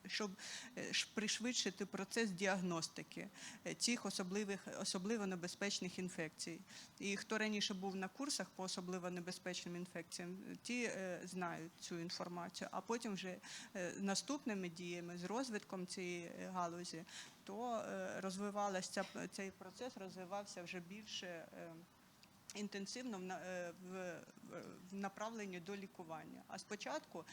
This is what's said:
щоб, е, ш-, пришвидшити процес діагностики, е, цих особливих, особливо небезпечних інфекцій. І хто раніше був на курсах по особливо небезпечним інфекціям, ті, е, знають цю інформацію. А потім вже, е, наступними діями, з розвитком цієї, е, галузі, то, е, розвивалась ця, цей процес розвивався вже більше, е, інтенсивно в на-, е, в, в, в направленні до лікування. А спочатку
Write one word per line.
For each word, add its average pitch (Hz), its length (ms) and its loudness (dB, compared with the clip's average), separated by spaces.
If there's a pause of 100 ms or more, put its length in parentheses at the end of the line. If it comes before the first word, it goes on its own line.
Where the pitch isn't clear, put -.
щоб, 196 240 2 (460)
е, - 160 0
ш-, - 200 6
пришвидшити 214 720 4
процес 196 460 2
діагностики, 180 960 4 (400)
е, 170 60 2
цих 233 320 4
особливих, 196 540 2 (220)
особливо 202 460 2
небезпечних 185 720 2
інфекцій. 170 600 -2 (400)
І 196 180 4
хто 220 200 2
раніше 214 360 4
був 190 220 0
на 190 120 2
курсах 269 420 0
по - 140 -4
особливо 180 460 0
небезпечним 180 680 -2
інфекціям, 175 600 -4 (240)
ті, 240 220 2
е, 190 420 2
знають 175 540 0
цю 175 200 -2
інформацію. 175 720 -2
А 190 100 0
потім 233 320 2
вже, 180 220 0 (400)
е, 180 240 0
наступними 196 680 2
діями, 175 480 -4
з 175 60 -2
розвитком 202 640 0
цієї, 175 380 0
е, 180 280 -4
галузі, 175 500 0 (400)
то, 233 320 0 (140)
е, 190 320 0
розвивалась 196 680 2
ця, 196 140 4 (280)
цей 190 200 -2
процес 190 460 -8
розвивався 190 680 -4
вже 180 160 -4
більше, 202 480 -6
е, 170 460 -6 (800)
інтенсивно 208 640 0
в 180 40 0
на-, 185 240 0
е, 180 260 0 (200)
в, - 20 -4 (560)
в, 175 120 -6 (300)
в 196 40 -4
направленні 196 640 -2
до 190 180 -4
лікування. 160 720 -6
А - 100 -6
спочатку 220 760 -2